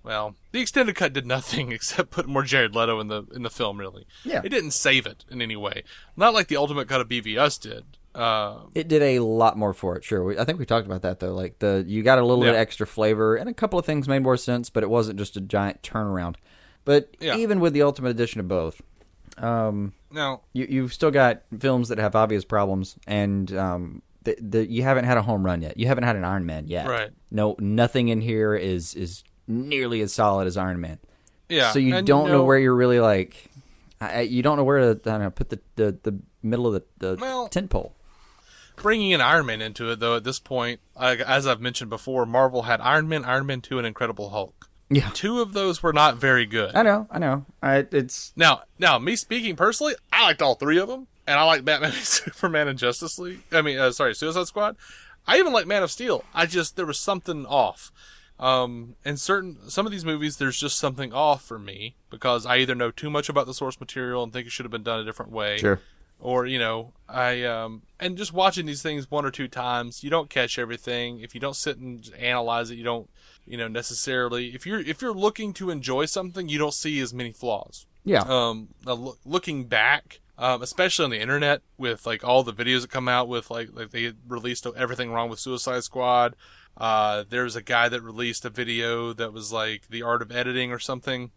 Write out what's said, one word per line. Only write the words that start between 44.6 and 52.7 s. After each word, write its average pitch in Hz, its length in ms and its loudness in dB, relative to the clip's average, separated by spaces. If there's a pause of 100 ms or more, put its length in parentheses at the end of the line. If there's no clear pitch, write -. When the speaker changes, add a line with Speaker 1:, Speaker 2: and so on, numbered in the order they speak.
Speaker 2:
Yeah. 107 220 4
Speaker 1:
Two 233 300 -2
of 196 120 -4
those 190 280 -2
were 165 120 2
not 147 220 6
very 123 300 4
good. 107 280 -2
Speaker 2:
I 220 80 4
know, 202 280 4
I - 80 -6
know. 139 260 0 (180)
I, 139 280 4
it's 135 460 -4
Speaker 1:
Now, 160 260 6 (160)
now, 160 200 6
me 180 180 -2
speaking 220 400 -4
personally, 240 380 2 (180)
I 214 120 4
liked 170 180 4
all 135 120 6
three 151 240 2
of 202 120 0
'em, 262 160 -10 (200)
and 143 120 4
I 156 60 6
like 156 200 4
Batman 147 260 2
<laughs> - 20 -6
v - 80 -6
Superman 156 680 0
and 135 100 -4